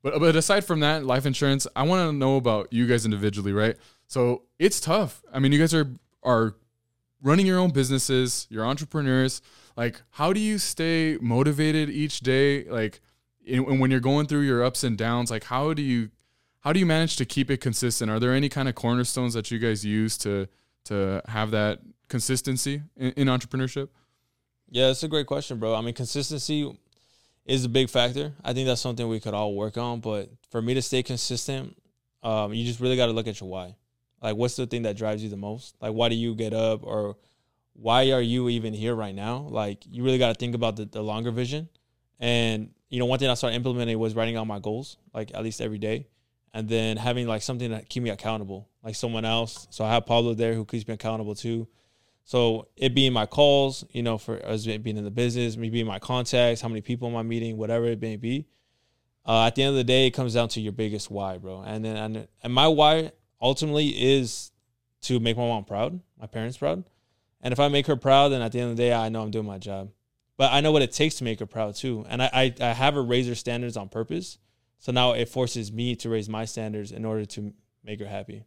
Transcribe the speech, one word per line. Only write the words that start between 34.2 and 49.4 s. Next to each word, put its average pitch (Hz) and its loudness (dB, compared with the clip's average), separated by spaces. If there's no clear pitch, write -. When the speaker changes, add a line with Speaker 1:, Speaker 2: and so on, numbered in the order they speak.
Speaker 2:
Like, 110 -2
what's 120 -2
the 127 -4
thing 120 -4
that 107 -2
drives 107 -4
you 110 -8
the 101 -8
most? 104 -10
Like, 107 -6
why 117 2
do 117 2
you 117 -2
get 110 -4
up, 110 0
or 104 -4
why 120 4
are 131 4
you 123 0
even 113 -2
here 110 -4
right 107 -6
now? 120 -8
Like, 104 -6
you 120 -8
really 131 2
gotta 120 4
think 120 -6
about 113 -2
the, 107 -8
the 107 -10
longer 110 -4
vision. 127 -6
And, 117 0
you 123 -4
know, 123 2
one 127 0
thing 135 2
I 127 2
started 117 -2
implementing 120 -2
was 110 -2
writing 113 -2
out 110 -4
my 107 -8
goals, 110 -8
like, 110 -10
at 110 -6
least 113 -6
every 110 -6
day, 110 -4
and 110 -6
then 110 0
having, 120 -2
like, 110 -2
something 120 -6
that 110 -8
keep 123 -6
me 117 -2
accountable, 101 -8
like 110 -10
someone 113 -4
else. 113 -2